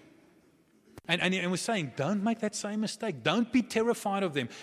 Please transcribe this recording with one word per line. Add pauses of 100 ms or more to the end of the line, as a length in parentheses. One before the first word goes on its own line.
(1080)
And,
and,
and
we're
saying,
don't
make
that
same
mistake.
Don't
be
terrified
of
them. (160)